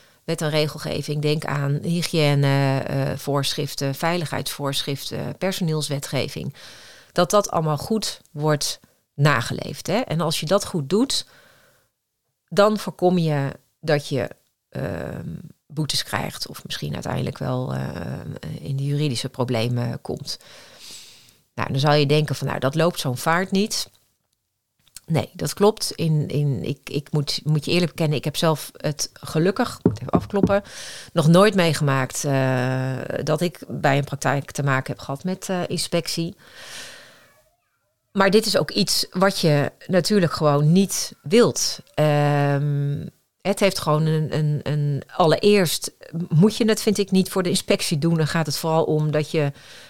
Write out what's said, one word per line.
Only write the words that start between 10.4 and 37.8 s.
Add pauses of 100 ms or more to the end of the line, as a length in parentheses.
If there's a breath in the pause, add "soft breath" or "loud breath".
dat
goed
doet, (1200 soft breath)
dan
voorkom
je (300)
dat
je, (400)
ehm, (320)
boetes
krijgt
of
misschien
uiteindelijk
wel,
eh, (760)
in
de
juridische
problemen
komt. (1120 loud breath)
Nou,
dan
zal
je
denken
van,
"Nou,
dat
loopt
zo'n
vaart
niet." (1200)
Nee,
dat
klopt.
In,
in,
ik,
ik
moet,
moet
je
eerlijk
bekennen,
ik
heb
zelf
het
gelukkig,
moet
even
afkloppen, (500 loud breath)
nog
nooit
meegemaakt,
eh, (320)
dat
ik
bij
een
praktijk
te
maken
heb
gehad
met,
eh,
inspectie. (1800 loud breath)